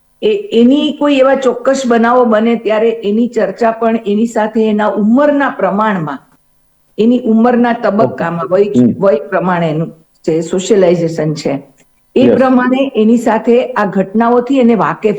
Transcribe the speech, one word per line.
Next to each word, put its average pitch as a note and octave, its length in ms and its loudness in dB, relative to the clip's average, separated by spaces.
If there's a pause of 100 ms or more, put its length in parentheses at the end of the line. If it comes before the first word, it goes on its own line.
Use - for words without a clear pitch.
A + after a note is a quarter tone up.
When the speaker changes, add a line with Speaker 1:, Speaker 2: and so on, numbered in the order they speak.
(220)
Speaker 1:
એ, G#3 320 -2
એની C#4 460 2
કોઈ C#4+ 160 0
એવા C4 200 4
ચોક્કસ C4+ 520 -2
બનાવો A#3+ 380 2
બને A3+ 300 2
ત્યારે A3 340 -2
એની A3 380 -2
ચર્ચા F#3+ 440 -2
પણ A3+ 360 -2
એની G#3 180 0
સાથે A3 440 -2
એના G#3 180 0
ઉંમરના C4+ 600 2
પ્રમાણમાં, F#3 720 -2 (800)
એની A#3+ 220 2
ઉંમરના A#3 540 2
તબક્કામાં, E3+ 720 -2
Speaker 2:
ઓકે. F3+ 80 -2
Speaker 1:
વય, G3 100 2
Speaker 2:
હમ. B2 360 2
Speaker 1:
વય G3 160 2
પ્રમાણે E3+ 540 -2
એનું D#3 180 -4 (380)
જે E3 160 0
સોશિયલાઇઝેશન E3+ 920 0
છે, C#3 300 -6 (520)
એ B3 100 4
Speaker 2:
યસ. A#3 120 4
Speaker 1:
પ્રમાણે C4 580 0
એની A3 220 2
સાથે A#3 540 0
આ G#3 140 -2
ઘટનાઓથી A#3 720 0
એને A#3 160 4
વાકેફ F3 440 -2